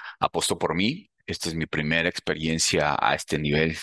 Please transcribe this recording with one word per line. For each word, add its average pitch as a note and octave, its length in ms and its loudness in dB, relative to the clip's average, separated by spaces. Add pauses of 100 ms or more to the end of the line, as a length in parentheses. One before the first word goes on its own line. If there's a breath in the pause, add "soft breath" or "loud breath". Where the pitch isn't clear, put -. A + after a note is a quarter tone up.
(200 loud breath)
apostó - 380 0
por D#2+ 180 -2
mí. A#2 340 0 (160)
Esta F#2 240 -6
es D#2+ 60 -4
mi D#2+ 100 -2
primera D#2 440 0
experiencia D#2+ 880 0
a - 160 2
este - 220 -2
nivel, D2+ 460 2